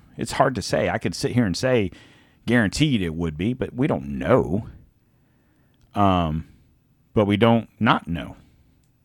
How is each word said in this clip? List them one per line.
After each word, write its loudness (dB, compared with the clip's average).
It's -8
hard 0
to -4
say. -2
I -4
could -6
sit -4
here 2
and -2
say 0
guaranteed 2
it -4
would -4
be, -2
but -6
we -2
don't -4
know. 0
Um, 2
but 4
we 2
don't 4
not 0
know, -8